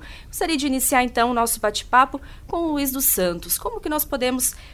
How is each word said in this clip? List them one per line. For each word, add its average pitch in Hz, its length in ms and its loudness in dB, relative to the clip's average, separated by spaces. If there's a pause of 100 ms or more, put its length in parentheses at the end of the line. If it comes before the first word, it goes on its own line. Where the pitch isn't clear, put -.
(260)
Gostaria 330 300 -2
de 277 120 0
iniciar, 262 360 2
então, 247 280 2
o - 20 0
nosso 233 260 0
bate-papo 254 600 2 (260)
com 339 120 -2
o 330 120 0
Luiz 277 220 0
dos 262 100 -2
Santos. 175 540 0
Como 466 240 -6
que - 80 -4
nós 302 160 0
podemos 254 500 0 (180)